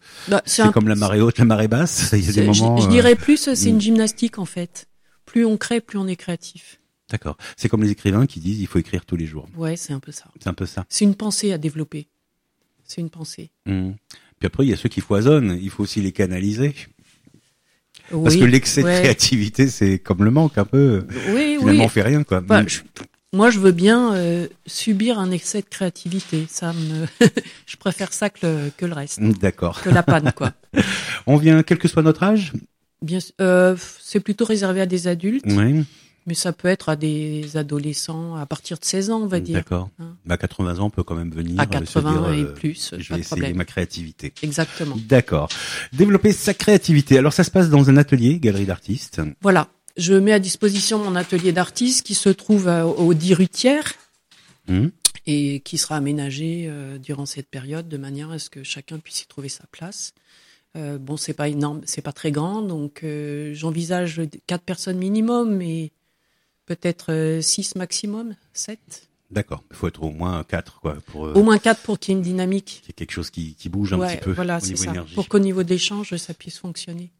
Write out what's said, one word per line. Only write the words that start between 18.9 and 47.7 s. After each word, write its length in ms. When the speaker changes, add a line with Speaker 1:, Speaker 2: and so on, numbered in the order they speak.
Speaker 2:
de 40
créativité, 680
c'est 280
comme 280
le 60
manque 260
un 80
peu. 400
Speaker 1:
Oui, 240
Speaker 2:
Finalement, 140
Speaker 1:
oui. 140
Speaker 2:
on 20
fait 140
rien, 220
quoi. 200
Speaker 1:
Enfin, 200
Speaker 2:
Mm. 60
Speaker 1:
je, 100
moi, 180
je 100
veux 120
bien, 440
euh, 320
subir 540
un 120
excès 300
de 80
créativité. 800
Ça 240
me, 320
<laughs> 440
je 120
préfère 340
ça 180
que 160
le, 300
que 100
le 80
reste. 280
Speaker 2:
Mm, 120
d'accord. 480
Speaker 1:
Que 80
la 140
panne, 320
quoi. 160
Speaker 2:
<laughs> 540
On 100
vient, 260
quel 160
que 80
soit 160
notre 200
âge ? 280
Speaker 1:
Bien 200
su-, 180
euh, 380
c'est 180
plutôt 260
réservé 360
à 40
des 220
adultes. 400
Speaker 2:
Oui. 380
Speaker 1:
Mais 100
ça 180
peut 160
être 180
à 80
des 600
adolescents 800
à 80
partir 340
de 60
seize 240
ans, 120
on 60
va 140
dire. 140
Speaker 2:
D'accord. 340
Speaker 1:
Hein. 160
Speaker 2:
Bah, 120
quatre-vingts 420
ans, 60
on 40
peut 140
quand 120
même 180
venir, 260
Speaker 1:
À 40
Speaker 2:
euh, 20
se 60
Speaker 1:
quatre-vingts 320
Speaker 2:
dire, 20
Speaker 1:
et 160
Speaker 2:
euh, 40
Speaker 1:
plus, 380
Speaker 2:
je 0
Speaker 1:
pas 40
Speaker 2:
vais 20
Speaker 1:
de 220
Speaker 2:
essayer 60
Speaker 1:
problème. 320
Speaker 2:
ma 80
créativité. 760
Speaker 1:
Exactement. 540
Speaker 2:
D'accord. 440
Développer 400
sa 220
créativité. 640
Alors, 160
ça 100
se 80
passe 180
dans 200